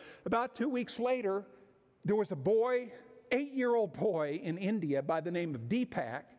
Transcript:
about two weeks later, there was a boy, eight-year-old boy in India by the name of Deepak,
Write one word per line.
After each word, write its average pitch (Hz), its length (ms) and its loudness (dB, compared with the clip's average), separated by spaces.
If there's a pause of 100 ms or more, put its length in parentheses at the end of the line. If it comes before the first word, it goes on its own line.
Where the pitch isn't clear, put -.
(240)
about 233 300 0
two 247 140 -2
weeks 247 300 -4
later, 226 460 0 (600)
there 202 120 4
was 208 140 0
a 185 60 -4
boy, 226 560 2 (400)
eight-year-old 247 640 2
boy 160 480 0
in 170 140 -2
India 180 460 0
by 160 180 0
the 165 100 -4
name 170 240 -2
of 117 80 -6
Deepak, 139 600 -2 (160)